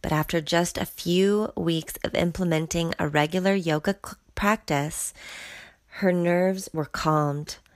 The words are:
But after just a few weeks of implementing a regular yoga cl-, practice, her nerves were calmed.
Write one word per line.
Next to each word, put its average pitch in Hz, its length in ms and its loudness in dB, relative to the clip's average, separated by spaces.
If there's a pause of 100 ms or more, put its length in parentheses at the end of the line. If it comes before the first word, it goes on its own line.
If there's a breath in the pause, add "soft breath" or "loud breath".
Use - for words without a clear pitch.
But 170 100 -2
after 156 300 0
just 170 360 0
a 185 80 -2
few 196 680 2
weeks 165 480 -2
of 175 100 -4
implementing 165 840 0
a 160 80 0
regular 160 480 2
yoga 160 400 0 (100)
cl-, - 120 -14 (180)
practice, 160 760 -2 (880 loud breath)
her 190 100 4
nerves 180 640 2
were 156 100 -2
calmed. 151 720 0 (200 soft breath)